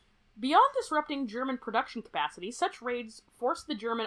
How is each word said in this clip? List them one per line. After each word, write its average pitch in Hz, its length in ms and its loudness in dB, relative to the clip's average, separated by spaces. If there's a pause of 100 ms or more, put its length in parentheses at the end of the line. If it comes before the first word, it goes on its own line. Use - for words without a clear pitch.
(400)
Beyond 349 360 6
disrupting 302 520 0
German 247 300 -4
production 226 440 -2
capacity, 170 480 -4
such 359 320 -2
raids 240 400 -6 (160)
forced 277 300 -2
the 302 60 -4
German 226 320 -2